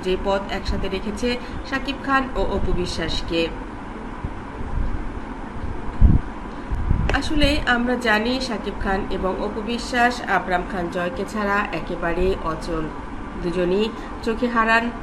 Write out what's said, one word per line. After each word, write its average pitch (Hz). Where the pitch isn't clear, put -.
যে 185
পথ 196
একসাথে 196
রেখেছে 202
শাকিব 269
খান 269
ও 190
অপু 190
বিশ্বাসকে। 165
আসলে 285
আমরা 247
জানি 233
শাকিব 208
খান 196
এবং 185
অপু 214
বিশ্বাস 240
আবরাম 180
খান 180
জয়কে 180
ছাড়া 202
একেবারেই 170
অচল। 160
দুজনই 180
চোখে 233
হারান 226